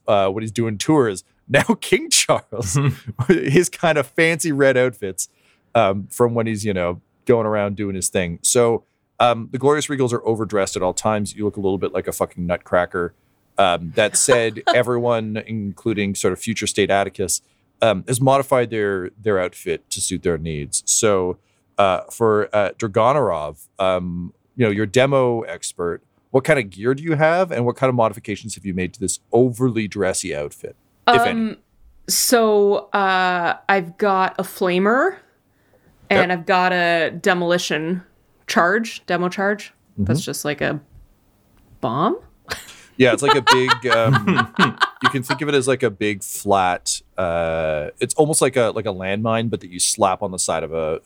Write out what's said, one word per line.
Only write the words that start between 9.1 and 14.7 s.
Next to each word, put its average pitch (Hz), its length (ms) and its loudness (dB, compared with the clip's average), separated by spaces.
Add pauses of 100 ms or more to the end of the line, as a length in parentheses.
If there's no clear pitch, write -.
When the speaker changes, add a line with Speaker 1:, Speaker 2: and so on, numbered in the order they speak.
Speaker 1:
um, 117 320 2
the 131 60 -4
Glorious 143 280 2
Regals 131 260 -2
are 117 140 -4
overdressed 107 500 -2
at 95 60 -4
all 90 120 0
times. 107 400 -2
You 104 100 -6
look 101 120 -4
a 104 40 -8
little 95 180 0
bit 90 140 -4
like 92 160 -4
a 90 40 -4
fucking 90 340 -6
nutcracker. 87 680 -2 (420)
Um, 87 400 0
that 107 200 2
said, 117 520 2
<laughs> 349 60 2